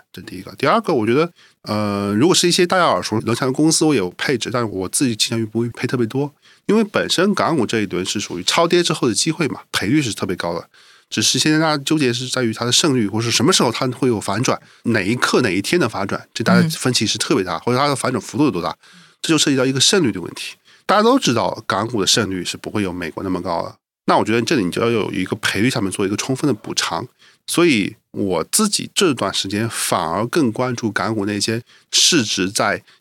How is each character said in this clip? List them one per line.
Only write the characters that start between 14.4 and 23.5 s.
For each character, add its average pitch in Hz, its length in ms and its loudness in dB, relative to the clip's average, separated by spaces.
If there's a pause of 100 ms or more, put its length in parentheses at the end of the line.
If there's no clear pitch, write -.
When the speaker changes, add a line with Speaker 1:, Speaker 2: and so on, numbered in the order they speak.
Speaker 1:
转， 123 160 0 (240)
哪 110 180 2
一 101 140 0
刻 - 260 2
哪 117 80 2
一 92 100 0
天 175 220 2
的 117 80 0
反 98 160 -4
转， - 180 -6 (120)
这 - 80 -6
大 - 180 6
家 - 80 2
分 131 240 -2
歧 110 140 0
是 - 100 -2
特 - 160 -2
别 104 100 2
大， 87 140 -4
Speaker 2:
嗯。 - 40 -10
Speaker 1:
或 120 100 -2
者 127 80 2
它 143 80 2
的 143 80 0
反 123 160 -2
转 117 100 -2
幅 - 160 -8
度 151 80 4
有 113 60 2
多 87 100 -4
大， 82 140 -4 (440)
这 - 100 -4
就 160 80 4
涉 151 120 2
及 135 80 2
到 127 80 2
一 135 60 2
个 131 80 -2
胜 190 240 4
率 110 80 2
的 90 100 -8
问 87 140 -10
题。 - 180 -12 (320)
大 190 100 2
家 208 60 4
都 240 160 6
知 160 160 2
道 104 320 -2
港 101 220 -2
股 117 120 -2
的 92 60 0
胜 101 240 2
率 90 160 -6
是 - 100 -8
不 104 140 -12
会 104 140 -2
有 90 100 -4
美 87 160 -8
国 - 140 -10
那 95 60 -4
么 90 120 -2
高 87 220 -4